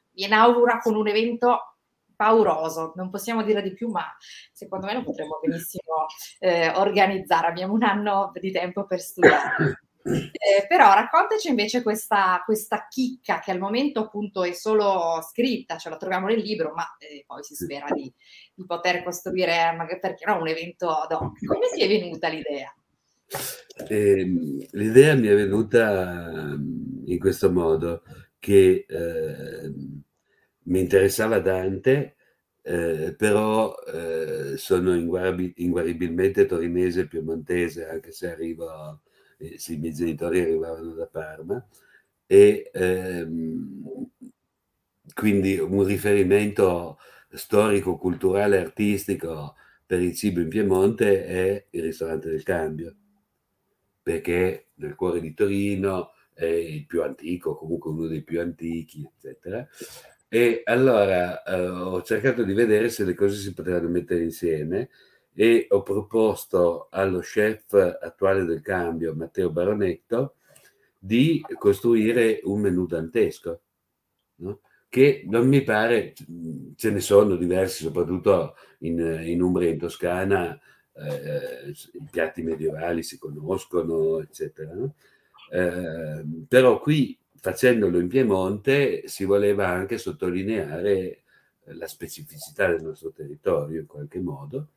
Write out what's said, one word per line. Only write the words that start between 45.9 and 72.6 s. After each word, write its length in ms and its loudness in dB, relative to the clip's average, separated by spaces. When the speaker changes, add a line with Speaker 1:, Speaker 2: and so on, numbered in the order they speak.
Speaker 2:
storico, 640 2
culturale, 640 2
artistico 960 -4
per 160 0
il 140 0
cibo 240 -2
in 100 0
Piemonte 760 2
è 440 0
il 140 -8
ristorante 460 -6
del 140 -6
Cambio, 520 -4
perché 720 -2
nel 200 -12
cuore 240 -2
di 140 -8
Torino 800 -2
è 120 -6
il 400 -2
più 180 -2
antico, 520 -6
comunque 360 -8
uno 160 -4
dei 160 -6
più 180 -4
antichi, 760 -8
eccetera. 520 -12
E 380 2
allora, 800 4
eh, 240 -2
ho 340 -4
cercato 420 0
di 100 -2
vedere 360 4
se 160 -4
le 80 0
cose 240 0
si 160 -8
potevano 360 -4
mettere 340 -2
insieme 640 -4
e 360 4
ho 140 2
proposto 1080 0
allo 300 -2
chef 540 -2
attuale 420 0
del 180 -2
Cambio, 520 -4
Matteo 360 -4
Baronetto, 880 -2
di 480 2
costruire 840 4
un 180 -2